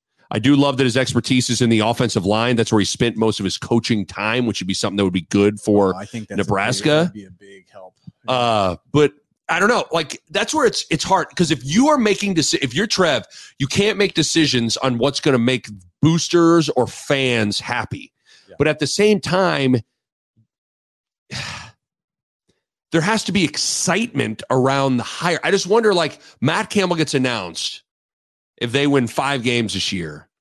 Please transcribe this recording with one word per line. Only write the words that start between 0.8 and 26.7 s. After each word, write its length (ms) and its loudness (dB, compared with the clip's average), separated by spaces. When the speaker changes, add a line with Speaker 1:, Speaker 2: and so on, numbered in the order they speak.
Speaker 1:
his 140 0
expertise 500 0
is 140 0
in 80 2
the 80 4
offensive 480 0
line. 300 2
That's 140 0
where 100 4
he 40 2
spent 320 -2
most 240 0
of 40 -4
his 120 -4
coaching 480 -2
time, 400 -4
which 160 -4
would 80 -8
be 60 -4
something 240 -2
that 60 2
would 100 2
be 80 0
good 360 2
for 360 2
Speaker 2:
Oh, 40 -8
I 60 -12
think 240 -14
that's 60 -12
a 80 -2
big, 60 -2
Speaker 1:
Nebraska. 400 0
Speaker 2:
that'd 260 2
be 100 -14
a 60 -20
big 400 -20
help. 240 -20
Speaker 1:
Uh, 500 0
but 220 2
I 100 0
don't 120 2
know. 200 0
Like, 380 -4
that's 240 -4
where 140 2
it's, 240 0
it's 120 -2
hard. 320 0
'Cause 160 0
if 140 -2
you 240 2
are 80 4
making 380 0
deci-, 260 0
if 140 -4
you're 120 0
Trev, 380 0
you 80 -2
can't 300 0
make 160 0
decisions 640 0
on 220 -2
what's 220 0
gonna 180 2
make 280 0
boosters 640 4
or 180 0
fans 720 0
happy. 540 -8
Speaker 2:
Yeah. 80 -20
Speaker 1:
But 100 2
at 120 -2
the 60 0
same 360 2
time, 540 2
<sighs> 20 -12
there 80 4
has 240 0
to 80 -4
be 120 2
excitement 1080 -4
around 460 2
the 60 -2
hire. 400 -4
I 80 0
just 160 0
wonder, 260 2
like, 280 -2
Matt 300 -2